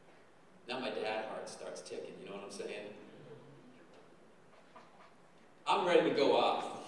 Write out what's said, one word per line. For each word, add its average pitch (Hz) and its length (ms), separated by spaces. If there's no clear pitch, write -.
Now 120 140
my 110 100
dad 107 360
heart - 220
starts - 340
ticking, - 380
you - 60
know 98 80
what 98 80
I'm - 80
saying? 104 420
I'm 165 180
ready 165 240
to - 60
go - 200
off. - 520